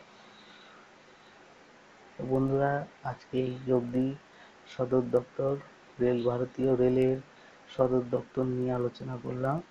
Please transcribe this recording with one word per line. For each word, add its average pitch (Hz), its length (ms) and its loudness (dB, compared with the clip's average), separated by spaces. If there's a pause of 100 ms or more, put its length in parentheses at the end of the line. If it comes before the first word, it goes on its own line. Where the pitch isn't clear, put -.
(2000)
তো - 120 -12
বন্ধুরা, 135 480 0 (320)
আজকে 127 360 -8
এই 127 340 -4
অবধি 127 340 2 (600)
সদর 127 440 0
দপ্তর, 127 400 -2 (480)
রেল, 123 240 4
ভারতীয় 127 520 0
রেলের 127 420 4 (520)
সদর 127 400 2
দপ্তর 127 360 -2
নিয়ে 127 280 0
আলোচনা 123 440 -4
করলাম। 127 400 -4 (140)